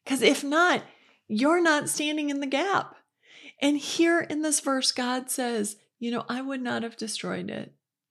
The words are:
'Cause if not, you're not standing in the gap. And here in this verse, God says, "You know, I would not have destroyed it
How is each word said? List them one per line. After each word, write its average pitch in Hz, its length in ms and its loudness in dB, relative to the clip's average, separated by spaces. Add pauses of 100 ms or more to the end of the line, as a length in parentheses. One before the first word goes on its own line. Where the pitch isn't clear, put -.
'Cause 262 160 -2
if 285 240 4
not, 311 400 2 (420)
you're 285 360 2
not 302 260 2
standing 302 400 -2
in 277 120 -2
the 285 60 -4
gap. 320 500 -2 (680)
And 285 160 4
here 339 420 2
in 302 220 -4
this 302 180 0
verse, 262 320 0
God 254 380 -2
says, 233 480 -2 (200)
"You 233 120 -4
know, - 180 -4
I 254 140 -4
would 269 180 -6
not 233 220 -4
have 226 160 -8
destroyed 185 500 -6
it - 260 -8 (360)